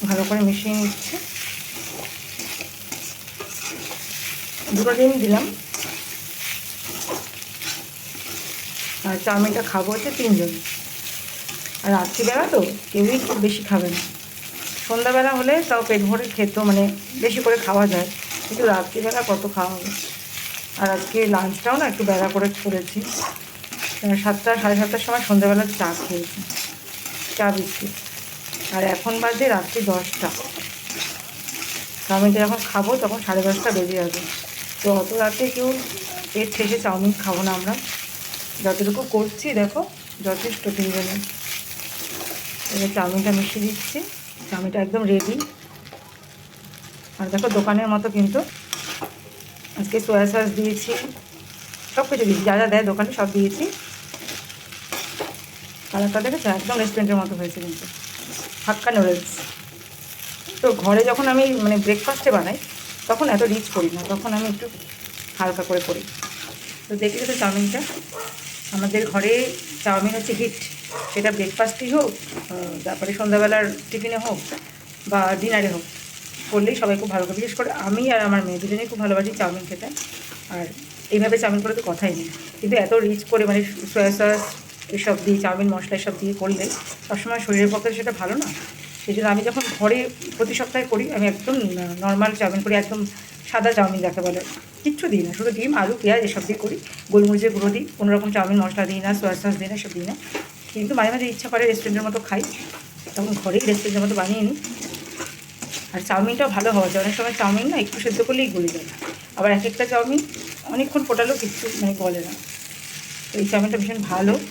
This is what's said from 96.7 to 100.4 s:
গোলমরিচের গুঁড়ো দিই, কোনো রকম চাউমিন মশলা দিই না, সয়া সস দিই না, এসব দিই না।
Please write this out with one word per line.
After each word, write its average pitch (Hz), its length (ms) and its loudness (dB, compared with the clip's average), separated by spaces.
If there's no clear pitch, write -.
গোলমরিচের 208 420 8
গুঁড়ো 202 200 4
দিই, 196 100 -2
কোনো 202 180 4
রকম 208 200 2
চাউমিন 196 280 4
মশলা 190 260 0
দিই 190 160 -2
না, 196 140 2
সয়া 190 220 2
সস 202 180 2
দিই 190 120 -6
না, 214 80 -4
এসব 202 160 -10
দিই 175 140 -4
না। 262 60 -6